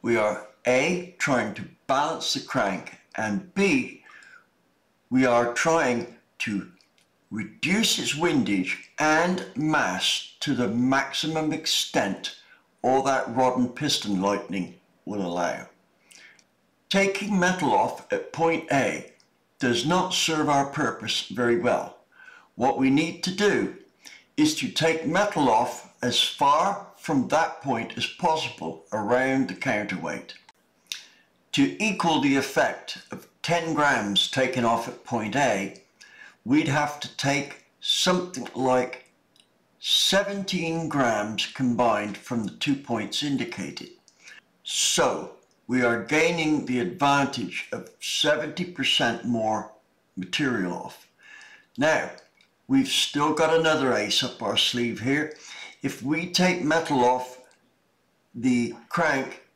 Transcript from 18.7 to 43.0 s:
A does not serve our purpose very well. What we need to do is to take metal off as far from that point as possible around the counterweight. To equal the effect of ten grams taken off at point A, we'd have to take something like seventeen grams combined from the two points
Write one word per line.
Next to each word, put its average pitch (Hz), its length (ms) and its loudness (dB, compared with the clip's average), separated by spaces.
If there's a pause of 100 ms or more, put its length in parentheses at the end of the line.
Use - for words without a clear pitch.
A 113 400 0 (480)
does 123 260 0
not 180 280 2
serve 151 360 0
our 139 160 4
purpose - 600 -4
very 120 320 2
well. - 380 -2 (580)
What 127 220 2
we 135 120 4
need 160 340 2
to 180 80 -2
do 180 440 2 (600)
is 151 200 4
to 131 140 -2
take 160 380 0
metal 175 420 2
off - 520 0
as 123 200 0
far 156 680 2 (100)
from 135 320 0
that - 320 0
point 117 360 -4
as 113 80 -4
possible - 840 -4
around 127 560 2
the - 60 -6
counterweight. 98 800 -4 (1200)
To 139 300 2
equal 175 360 0
the 139 160 4
effect - 640 -2 (120)
of - 160 -16 (140)
ten 165 320 0
grams 120 560 2
taken 127 360 0
off 113 240 0
at - 160 -18
point 110 320 -4
A, 104 440 0 (640)
we'd 143 240 4
have 147 320 0
to - 180 -12
take - 480 -2 (140)
something - 720 0
like 127 560 0 (720)
seventeen 185 1120 0
grams 110 580 0
combined 113 680 2
from 117 260 -4
the 95 80 -6
two 143 240 0
points 113 480 -4